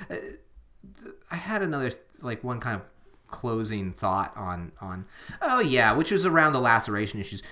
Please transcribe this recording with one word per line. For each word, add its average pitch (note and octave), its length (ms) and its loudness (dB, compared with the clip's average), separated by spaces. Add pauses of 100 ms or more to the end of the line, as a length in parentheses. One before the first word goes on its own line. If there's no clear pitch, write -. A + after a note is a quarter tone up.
Uh, - 60 -8
th-, - 960 -16 (160)
I E3 60 -6
had G3+ 260 -4
another, C#3+ 300 0 (300)
like, A2+ 220 -6
one B2 160 -4
kind A#2 160 -2
of F#2+ 60 -4 (460)
closing G#2+ 680 -2
thought F#2+ 420 -2
on, F2+ 360 -6 (100)
on, F#2 240 -10 (380)
oh B3+ 160 4
yeah, B2+ 320 6
which D#3 200 2
was F#3 140 4
around D#3+ 280 6
the C3 60 2
laceration G#2+ 600 2
issues. F#2+ 320 -10